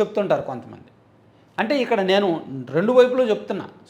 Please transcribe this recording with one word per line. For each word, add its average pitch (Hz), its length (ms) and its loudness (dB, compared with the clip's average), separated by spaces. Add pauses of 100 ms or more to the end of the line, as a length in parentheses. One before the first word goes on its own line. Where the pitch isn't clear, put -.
చెప్తుంటారు 196 420 0
కొంతమంది. 117 420 -12 (760)
అంటే, 220 200 0
ఇక్కడ 233 220 0
నేను 185 440 0 (260)
రెండు 185 220 0
వైపులు 254 300 6
చెప్తున్నా. 208 460 -2 (220)